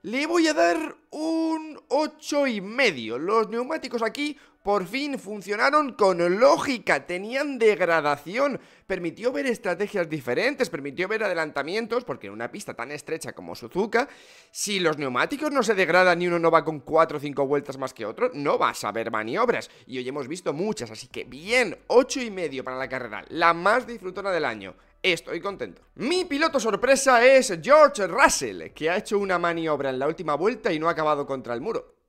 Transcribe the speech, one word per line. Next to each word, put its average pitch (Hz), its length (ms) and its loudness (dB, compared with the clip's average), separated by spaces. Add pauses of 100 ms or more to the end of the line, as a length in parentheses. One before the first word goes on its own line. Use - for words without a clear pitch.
Le 254 260 -4
voy 330 220 4
a 311 60 2
dar 330 420 0 (140)
un 320 680 -4 (100)
ocho 294 580 0
y 214 160 -2
medio. 180 560 -2
Los 208 320 0
neumáticos 247 520 -4
aquí 269 360 -4 (240)
por 202 240 0
fin 269 320 -4
funcionaron 214 760 0
con 180 440 4
lógica, 247 680 4
tenían 247 520 -4
degradación, 190 1000 2 (260)
permitió 185 460 -4
ver 285 140 -2
estrategias 196 600 -2
diferentes, 156 600 -2
permitió 139 400 -6
ver 220 160 -2
adelantamientos, 185 800 -4
porque 120 220 -10
en 98 80 -12
una 117 180 -8
pista 110 220 -12
tan 123 180 -10
estrecha 147 400 -10
como 87 220 -12
Suzuka, 196 520 -2 (440)
si 202 280 -6
los 156 200 0
neumáticos 147 520 -2
no 277 120 2
se 214 120 2
degradan 180 460 4
y 175 60 0
uno 170 120 2
no 165 120 6
va 160 120 6
con 151 180 -6
cuatro 156 360 2
o 143 40 -6
cinco 139 260 -2
vueltas 143 320 -2
más 131 160 -8
que 113 100 -10
otro, 170 300 -4
no 143 240 0
vas 123 260 -2
a 107 80 -2
ver 113 180 -4
maniobras, 123 600 -2 (160)
y 127 100 -12
hoy 123 100 -6
hemos 139 220 -8
visto 170 240 -6
muchas, 170 380 -6
así 110 180 -16
que - 160 -12
bien, 185 640 -2
ocho 254 340 4
y 233 100 -6
medio 151 320 -6
para 127 140 -8
la 131 120 -6
carrera, 113 420 -8
la 165 240 4
más 208 320 2
disfrutona 196 440 -8
del 165 140 0
año. 104 300 -6 (280)
Estoy 170 380 -2
contento. 139 400 -8 (140)
Mi 349 320 -2
piloto 285 340 0
sorpresa 240 640 4
es 254 380 6
George 254 440 6
Russell, 139 680 0
que 156 160 -2
ha 185 80 0
hecho 208 200 -2
una 190 200 0
maniobra 160 500 -2
en 131 100 -4
la 135 80 0
última 160 280 -2
vuelta 208 360 -2
y 160 80 -2
no 156 80 -2
ha 170 60 2
acabado 151 340 0
contra 120 280 -6
el 120 80 -6
muro. 196 320 -6 (140)